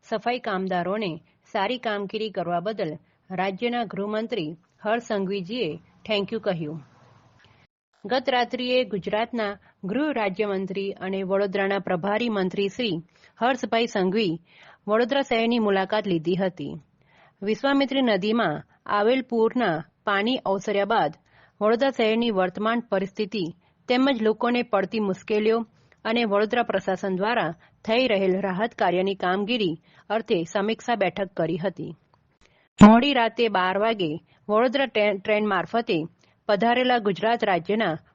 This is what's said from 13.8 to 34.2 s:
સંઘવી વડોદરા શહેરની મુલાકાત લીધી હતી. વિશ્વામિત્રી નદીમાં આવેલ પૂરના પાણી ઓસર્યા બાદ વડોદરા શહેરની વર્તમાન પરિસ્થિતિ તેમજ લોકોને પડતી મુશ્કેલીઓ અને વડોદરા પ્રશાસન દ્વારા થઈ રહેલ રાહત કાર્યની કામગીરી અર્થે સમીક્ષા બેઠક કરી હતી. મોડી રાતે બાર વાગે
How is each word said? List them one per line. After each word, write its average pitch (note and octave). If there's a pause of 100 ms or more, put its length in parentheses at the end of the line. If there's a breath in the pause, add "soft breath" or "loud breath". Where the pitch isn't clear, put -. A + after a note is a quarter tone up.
સંઘવી F#3+ (480 loud breath)
વડોદરા A#3+
શહેરની A#3
મુલાકાત G3+
લીધી E3+
હતી. E3 (600 soft breath)
વિશ્વામિત્રી C4+
નદીમાં G#3 (220 soft breath)
આવેલ A3+
પૂરના A3+ (200)
પાણી G#3+
ઓસર્યા G3
બાદ G3 (460 soft breath)
વડોદરા A#3
શહેરની A#3
વર્તમાન G3+
પરિસ્થિતિ G3 (340 soft breath)
તેમજ B3+
લોકોને A#3+
પડતી G#3+
મુશ્કેલીઓ G#3+ (380 soft breath)
અને A#3
વડોદરા G#3+
પ્રશાસન F#3+
દ્વારા F#3+ (300 soft breath)
થઈ A#3+
રહેલ F#3+
રાહત G3
કાર્યની F#3
કામગીરી G3 (300 soft breath)
અર્થે G#3
સમીક્ષા A3
બેઠક G3
કરી D#3+
હતી. E3+ (840 soft breath)
મોડી A#3
રાતે A#3
બાર F#3
વાગે G3+ (280 soft breath)